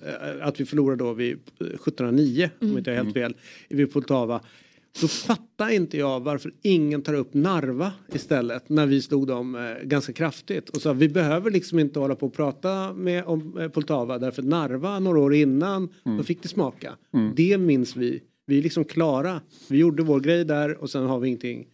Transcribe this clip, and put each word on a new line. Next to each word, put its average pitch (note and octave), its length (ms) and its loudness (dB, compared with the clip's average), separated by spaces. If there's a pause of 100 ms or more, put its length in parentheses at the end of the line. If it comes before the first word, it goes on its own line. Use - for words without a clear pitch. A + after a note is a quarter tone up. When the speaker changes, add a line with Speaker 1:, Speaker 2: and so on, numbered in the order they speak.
Speaker 1:
eh, C#3+ 420 -8
att D3 120 -2
vi C#3 60 -4
förlorar C#3 300 2
då A#2+ 180 -2
vid, A#2+ 240 -4 (220)
eh, - 180 -8
sjuttonhundraniio, C3+ 720 0 (100)
om A3+ 80 0
Speaker 2:
Mm. G#3 100 0
Speaker 1:
inte B2 140 -4
jag A#2+ 80 -2
är B2 40 0
helt G#2 140 -4
Speaker 3:
Mm. A#2+ 140 -2
Speaker 1:
fel, - 100 -16 (280)
vid C#3+ 240 0
Poltava. B2 480 0 (600)
Då E3 60 4
fattar - 640 -4
inte F3+ 280 0
jag C3+ 220 0
varför C#3+ 320 -4 (100)
ingen D3+ 400 4
tar D3+ 120 -4
upp C3+ 200 -2
Narva D3+ 580 2 (220)
istället B2+ 560 -2
när D3+ 160 4
vi C#3 160 4
slog C3+ 260 0
dem, B2+ 280 -6
eh, A#2+ 320 -8
ganska C#3+ 260 0
kraftigt. D#3 560 -6
Och D3 120 -6
så, D3+ 120 2
vi C#3+ 160 4
behöver E3+ 420 0
liksom E3+ 280 0
inte D3 200 0
hålla C#3 160 0
på C#3+ 120 -4
och A#2+ 60 -10
prata F#3+ 600 -4
med, F3+ 320 -2
om, E3 320 -4
eh, E3 100 -4
Poltava, C#3 500 -2
därför B2+ 240 -4
att B2+ 60 -2
Narva D#3 520 -2
några F#3 200 4
år C#3+ 140 6
innan, D3+ 560 2 (160)
Speaker 3:
Mm. A2 120 0
Speaker 1:
då - 60 -2
fick E3+ 200 -4
det - 60 -10
smaka. C3 440 -4 (200)
Speaker 3:
Mm. A2 220 2
Speaker 1:
Det F3+ 220 4
minns C#3 380 2
vi. B2+ 260 -2 (260)
Vi C#3 100 4
är C#3+ 40 4
liksom D#3 240 0
klara. D#3+ 560 0 (260)
Vi C3+ 100 2
gjorde D#3+ 260 6
vår D3 160 4
grej E3+ 260 2
där D3 360 0
och C#3+ 80 -8
sen C3+ 160 -2
har C3 140 0
vi B2+ 80 -2
ingenting, A#2+ 300 -4 (160)